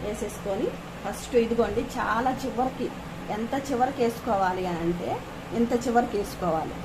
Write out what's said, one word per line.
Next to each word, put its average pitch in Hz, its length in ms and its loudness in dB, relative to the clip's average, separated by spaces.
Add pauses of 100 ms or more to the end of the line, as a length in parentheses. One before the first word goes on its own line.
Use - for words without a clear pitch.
వేసేసుకొని 214 640 -2 (360)
ఫస్ట్ 226 320 -2 (100)
ఇదిగోండి 226 380 2 (140)
చాలా 226 320 2 (140)
చివరికి, 247 440 0 (460)
ఎంత 226 200 -2 (140)
చివరికి 262 360 2
వేసుకోవాలి 196 680 2
అని 170 160 -2
అంటే 175 240 0 (480)
ఇంత 233 140 4 (120)
చివరికి 240 340 4
వేసుకోవాలి. 160 560 0 (100)